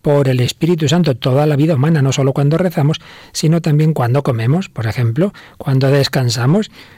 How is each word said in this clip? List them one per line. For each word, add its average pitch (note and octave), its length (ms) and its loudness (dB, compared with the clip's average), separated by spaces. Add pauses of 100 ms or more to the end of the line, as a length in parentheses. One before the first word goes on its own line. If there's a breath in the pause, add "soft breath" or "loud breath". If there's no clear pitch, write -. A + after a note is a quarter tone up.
por C#3+ 280 2
el B2+ 100 0
Espíritu D#3+ 500 -2
Santo. D#3 280 2
Toda C#3 300 0
la D3+ 100 0
vida D#3+ 180 2
humana, D3+ 260 2
no C3+ 120 2
solo C3+ 200 0
cuando C#3+ 240 0
rezamos, D#3+ 440 0 (320 loud breath)
sino E3 280 0
también D#3 320 2
cuando C3 300 0
comemos, C3+ 460 -2
por A2+ 180 -8
ejemplo, A#2+ 460 -2 (240 loud breath)
cuando C3+ 340 0
descansamos, C3+ 800 0 (280 loud breath)